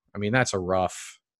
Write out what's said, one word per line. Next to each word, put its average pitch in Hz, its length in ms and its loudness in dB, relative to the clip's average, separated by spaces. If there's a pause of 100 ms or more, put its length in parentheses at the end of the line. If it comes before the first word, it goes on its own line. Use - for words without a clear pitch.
(140)
I 101 40 -12
mean, 104 160 -2
that's 127 200 2
a 98 60 0
rough, 92 600 -2 (200)